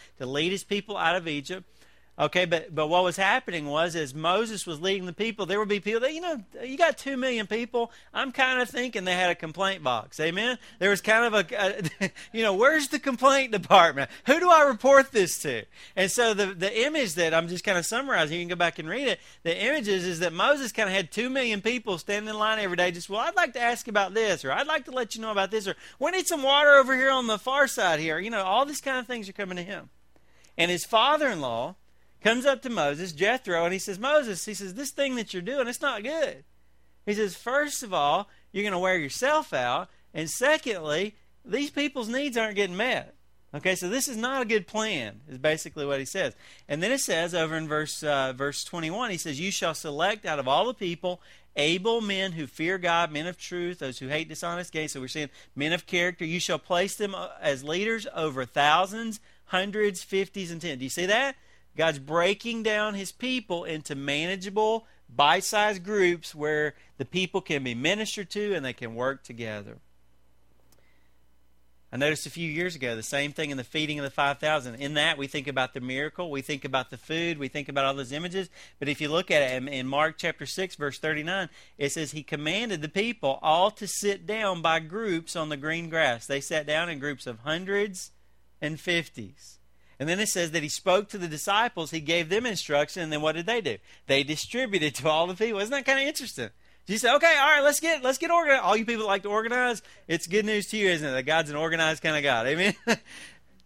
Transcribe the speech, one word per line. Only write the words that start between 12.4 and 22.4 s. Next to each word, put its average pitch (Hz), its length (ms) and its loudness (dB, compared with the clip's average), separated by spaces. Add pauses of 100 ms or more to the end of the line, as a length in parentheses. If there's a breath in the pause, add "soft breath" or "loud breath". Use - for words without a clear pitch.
know, 202 100 4
where's 277 320 6
the 285 140 -4
complaint 262 500 4
department? 170 640 6 (140 loud breath)
Who 294 120 6
do 359 100 4
I 320 140 12
report 269 480 6
this 190 320 2
to? 120 220 -4 (320 loud breath)
And 190 120 4
so 226 260 2
the, 196 120 2
the 196 400 0
image 277 280 0
that 160 200 2
I'm 165 140 4
just 175 160 -6
kind 190 140 2
of 165 60 -2
summarizing, 202 540 0
you 175 60 -4
can 170 40 -8
go 180 60 -4
back 170 240 2
and 156 100 -8
read 247 200 -2
it. 190 100 0 (240 loud breath)
The 175 180 -2
image 247 280 0
is, 190 160 2
is 170 160 -4
that 170 120 0
Moses 247 380 2
kind 214 180 -2
of 185 60 -2
had 190 160 0
two 240 180 -2
million 240 340 -2
people 220 360 -2
standing 208 320 -4
in 214 80 -6
line 214 220 2